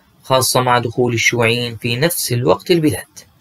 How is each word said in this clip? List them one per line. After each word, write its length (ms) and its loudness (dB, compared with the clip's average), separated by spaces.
خاصة 380 0
مع 180 2
دخول 360 -2
الشيوعيين 600 0
في 200 -4
نفس 360 -2
الوقت 380 0
البلاد، 480 -2